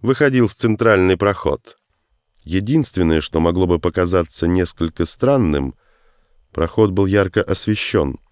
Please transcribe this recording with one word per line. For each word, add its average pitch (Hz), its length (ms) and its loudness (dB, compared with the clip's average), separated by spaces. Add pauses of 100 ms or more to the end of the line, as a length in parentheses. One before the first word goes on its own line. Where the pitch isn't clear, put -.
выходил 131 460 2
в - 80 -6
центральный 104 600 2
проход. - 600 -2 (680)
Единственное, 92 760 0
что - 180 -4
могло 85 280 2
бы 87 120 0
показаться 87 680 -2
несколько 85 580 -2
странным, 80 680 -2 (800)
проход 98 380 0
был 98 140 0
ярко 98 360 0
освещён. 95 800 -2 (120)